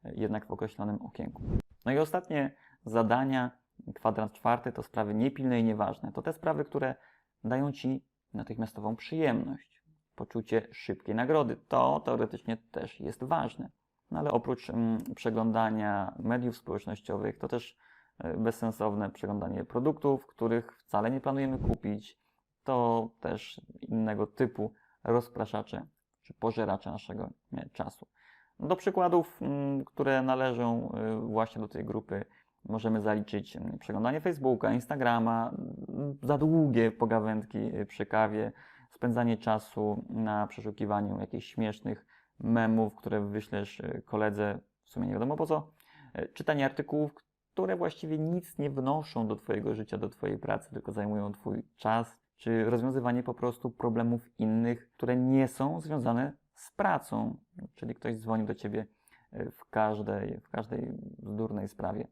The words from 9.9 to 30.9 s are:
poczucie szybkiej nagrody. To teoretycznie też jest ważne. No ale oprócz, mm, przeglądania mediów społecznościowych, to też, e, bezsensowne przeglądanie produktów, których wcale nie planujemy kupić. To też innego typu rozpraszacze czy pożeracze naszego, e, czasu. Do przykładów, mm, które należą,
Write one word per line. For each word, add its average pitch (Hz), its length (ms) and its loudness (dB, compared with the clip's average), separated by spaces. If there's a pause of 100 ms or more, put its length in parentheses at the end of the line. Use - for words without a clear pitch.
poczucie 113 560 0
szybkiej - 440 -6
nagrody. 127 420 4 (100)
To 131 320 4
teoretycznie 117 580 -2
też - 420 -10
jest - 240 -6
ważne. - 460 -2 (420)
No - 80 -2
ale 147 120 0
oprócz, 123 380 -2
mm, 113 280 0 (180)
przeglądania 110 1040 0
mediów 120 380 0
społecznościowych, 104 800 -4
to 127 100 -6
też, - 300 -6 (420)
e, - 180 -4
bezsensowne 107 720 -2
przeglądanie 101 520 -4
produktów, 139 640 0
których 113 500 -2
wcale 107 340 0
nie 135 100 -2
planujemy 135 380 0
kupić. - 600 -2 (440)
To 117 460 2 (100)
też - 420 -6 (200)
innego 107 460 0
typu 113 460 -2 (300)
rozpraszacze 117 840 -2 (340)
czy - 120 -20
pożeracze 104 580 0
naszego, - 380 -8 (240)
e, - 160 -8
czasu. - 380 -10 (520)
Do 165 160 2
przykładów, 180 680 2
mm, 139 440 -2
które 135 360 2
należą, 120 680 2